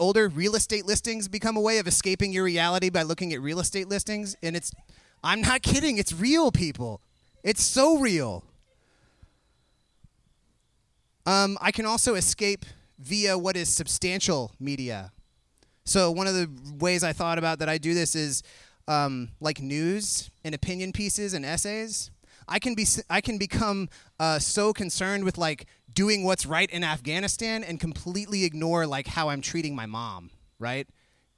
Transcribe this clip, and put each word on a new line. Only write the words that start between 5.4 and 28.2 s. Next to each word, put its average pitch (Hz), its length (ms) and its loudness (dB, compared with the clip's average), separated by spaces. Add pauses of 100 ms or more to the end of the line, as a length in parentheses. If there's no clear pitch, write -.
not 254 200 4
kidding, 277 360 2
it's 196 140 0
real, 262 380 4
people. 123 520 -2 (420)
It's 208 180 0
so 294 360 6
real. 151 460 0 (2750)
Um, 196 340 2
I 190 100 0
can 220 160 -2
also 233 280 2
escape 202 500 0 (340)
via 190 380 0
what 180 200 -2
is 170 120 -2
substantial 170 920 0
media. 127 540 -6 (720)
So 185 260 4
one 180 160 0
of 190 80 2
the 180 160 0 (280)
ways 175 240 2
I 165 100 0
thought 170 240 -2
about 165 220 0
that 156 100 -2
I 160 80 2
do 156 160 0
this 170 220 2
is, 151 280 -2 (440)
um, 135 440 0 (100)
like, 156 200 -2
news 165 680 -2 (140)
and 156 100 -6
opinion 185 380 -4
pieces 202 420 -2
and 147 100 -6
essays. 208 680 -4 (360)
I 190 120 -2
can 247 160 -2
be 214 80 -2
s-, - 280 2
I 190 100 4
can 220 180 -2
become, 196 500 0 (320)
uh, 160 180 2
so 208 340 2
concerned 196 520 -2
with, 185 120 0
like, 160 300 -2 (260)
doing 202 320 4
what's 185 220 2
right 165 240 2
in 175 140 -2
Afghanistan 185 800 -2
and 170 160 -6
completely 190 640 -4